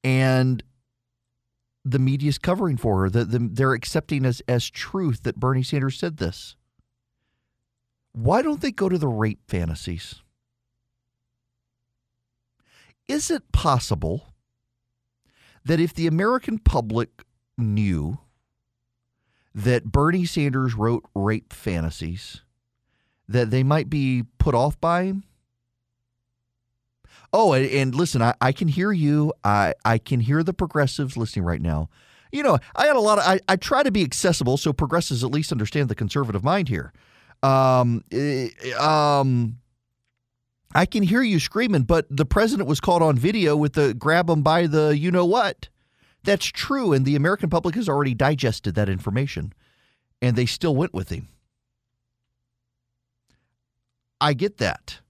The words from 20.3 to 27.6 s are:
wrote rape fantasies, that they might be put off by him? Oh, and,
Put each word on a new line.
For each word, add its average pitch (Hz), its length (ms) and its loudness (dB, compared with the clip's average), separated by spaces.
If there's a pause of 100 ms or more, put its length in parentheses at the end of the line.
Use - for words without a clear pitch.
wrote 113 400 -2
rape 104 400 -2
fantasies, 82 880 -6 (840)
that 113 240 0
they 127 100 2
might 143 300 2
be 131 320 0 (160)
put 131 160 2
off 143 260 0
by 175 220 0
him? 196 200 -4 (2000)
Oh, 202 220 4
and, 131 160 2